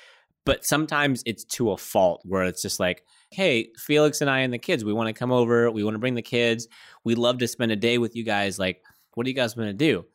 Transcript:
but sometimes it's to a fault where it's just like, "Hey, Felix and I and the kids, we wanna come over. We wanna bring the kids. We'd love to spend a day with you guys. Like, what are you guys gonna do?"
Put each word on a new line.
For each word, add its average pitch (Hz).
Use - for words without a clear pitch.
but -
sometimes 143
it's 113
to 113
a 90
fault -
where 92
it's 90
just -
like, 90
"Hey, 147
Felix 151
and 143
I 131
and 127
the 120
kids, 131
we 104
wanna 110
come 123
over. 117
We 107
wanna 110
bring 123
the 117
kids. 117
We'd 117
love 120
to 120
spend 113
a 104
day 117
with 113
you 117
guys. 101
Like, 92
what 120
are 131
you 127
guys 120
gonna 110
do?" 107